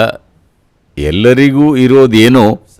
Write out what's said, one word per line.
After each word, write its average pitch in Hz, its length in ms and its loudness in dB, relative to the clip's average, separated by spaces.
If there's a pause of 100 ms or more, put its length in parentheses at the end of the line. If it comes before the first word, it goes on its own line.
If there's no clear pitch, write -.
(960)
ಎಲ್ಲರಿಗೂ 131 760 -2
ಇರೋದೇನೋ 123 880 2 (180)